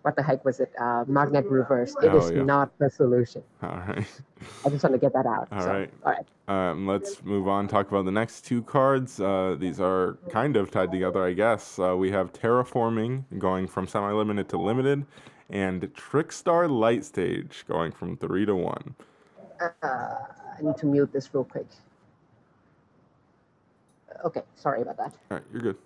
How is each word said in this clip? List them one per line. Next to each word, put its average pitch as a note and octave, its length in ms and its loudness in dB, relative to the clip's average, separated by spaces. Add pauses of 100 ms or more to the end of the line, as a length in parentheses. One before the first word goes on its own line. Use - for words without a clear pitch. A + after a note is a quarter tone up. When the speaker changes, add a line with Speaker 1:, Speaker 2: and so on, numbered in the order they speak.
Speaker 1:
what D3 160 0
the C#3+ 40 0
heck C#3 240 0
was C3 140 2
it? B2+ 200 0
Uh, A#2+ 280 0
Magnet C#3 380 4
Reverse. C3 580 2
It - 60 8
Speaker 2:
Oh, F#2+ 80 6
Speaker 1:
is E2+ 140 4
Speaker 2:
yeah. C3+ 120 2
Speaker 1:
not C#3 340 4
the C#3 140 2
solution. B2 500 2 (220)
Speaker 2:
All F2 60 -6 (180)
right. G2+ 180 -4 (600)
Speaker 1:
I D3 40 4
just C#3+ 140 0
wanna C3 160 4
get C3+ 140 2
that C3 120 0
out. A2 260 -2
Speaker 2:
All G2+ 100 -4
Speaker 1:
So, F2+ 80 0
Speaker 2:
right. G2 200 -2 (160)
Speaker 1:
all - 80 2
right. - 120 -6 (240)
Speaker 2:
Um, F#2 360 0
let's G2 380 -4
move F#2+ 240 -2
on, G2+ 220 0
talk G2+ 200 2
about G2 160 0
the F#2+ 60 0
next A2 340 -2
two A#2+ 180 -2
cards. C3 580 2
Uh, F#2+ 360 0
these F2 220 -4
are F#2 380 2 (120)
kind B2 280 0
of G2 120 0
tied F#2 220 0
together, F#2 320 0
I F2+ 100 2
guess. G#2 460 0
Uh, F#2 180 2
we F#2+ 140 0
have F#2 220 -2
Terraforming A#2 880 0 (160)
going F#2 280 0
from F#2 200 -4
semi-limited G#2 640 -2
to F#2+ 80 -4
limited, C3 480 0 (440)
and F#2+ 320 -2 (140)
Trickstar E3+ 760 0
Light A#2 340 2
Stage F2+ 640 -6
going E2 240 -2
from F2+ 260 -8
three F#2 280 -2
to G2+ 100 2
one. - 380 -4 (680)
Speaker 1:
Uh, C3 560 -6 (440)
I - 40 -8
need D3+ 140 0
to D3+ 100 -6
mute C#3+ 260 4
this C#3 200 -6
real C3 100 0
quick. - 240 -10 (2500)
Okay, - 160 -2 (140)
sorry B2+ 260 -2
about - 160 -6
that. - 160 -6 (160)
Speaker 2:
All F2 80 -6
right, - 140 -10
you're A#2+ 100 -8
good. A2 240 -2